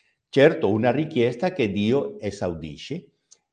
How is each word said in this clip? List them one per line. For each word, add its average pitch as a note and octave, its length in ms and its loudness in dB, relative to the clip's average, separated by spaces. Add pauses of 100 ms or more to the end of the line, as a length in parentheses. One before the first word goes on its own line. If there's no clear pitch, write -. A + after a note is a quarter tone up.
(300)
Certo, D#3 400 4
una A2 220 2
richiesta B2+ 600 -2
che G#2+ 200 -2
Dio G#2+ 480 0
esaudisce, E2 920 -8 (420)